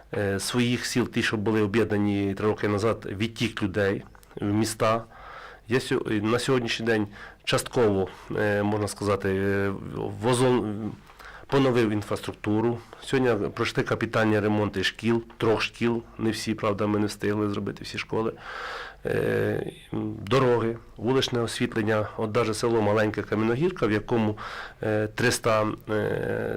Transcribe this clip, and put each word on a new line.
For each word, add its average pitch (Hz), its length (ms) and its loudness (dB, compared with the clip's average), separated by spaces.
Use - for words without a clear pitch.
е, 98 260 0
своїх 123 460 0
сіл, 120 220 0
ті, 117 140 -2
що - 140 0
були 107 260 2
об'єднані 101 720 2
три 101 120 -2
роки 107 220 0
назад, 104 420 0
відтік 113 520 -4
людей 101 400 0
в - 80 -8
міста. 110 600 0
Я 123 120 2
сьо-, 113 420 -2
на 113 160 2
сьогоднішній 120 480 0
день 110 200 2
частково, 107 640 2
е, 104 260 2
можна 104 260 0
сказати, 98 400 0
е, 98 440 0
возон-, 113 680 2
поновив 123 440 4
інфраструктуру. 107 880 0
Сьогодні 120 460 2
пройшли 117 340 -2
капітальні 110 580 2
ремонти 104 440 0
шкіл, 113 380 0
трьох 110 260 2
шкіл. 117 400 0
Не 113 120 0
всі, 110 240 -2
правда, 104 320 0
ми 104 120 2
не 104 80 2
встигли 104 440 0
зробити 104 340 -6
всі - 140 -10
школи. 110 340 -2
Е, - 640 0
дороги, 117 500 4
вуличне 123 440 0
освітлення. 110 760 0
От 110 160 -4
даже 110 220 0
село 117 280 2
Маленьке 104 400 2
Кам'яногірка, 120 640 0
в 104 60 2
якому, 107 460 0
е, 107 240 0
триста 110 600 2